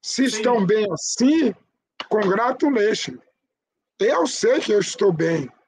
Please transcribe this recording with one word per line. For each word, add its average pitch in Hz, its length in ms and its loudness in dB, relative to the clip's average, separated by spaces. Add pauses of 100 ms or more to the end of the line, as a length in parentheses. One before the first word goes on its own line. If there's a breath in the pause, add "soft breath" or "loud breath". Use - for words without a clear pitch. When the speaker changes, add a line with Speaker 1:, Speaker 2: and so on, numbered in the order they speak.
Speaker 1:
Se - 280 -2
Speaker 2:
Sim. 214 80 -6
Speaker 1:
estão 226 260 0
bem 214 280 2
assim, 262 600 0 (540)
congratulations. 214 1080 0 (800)
Eu 277 280 2
sei 254 340 0
que - 120 -2
eu 208 80 4
estou 196 320 0
bem. 165 380 -2 (180)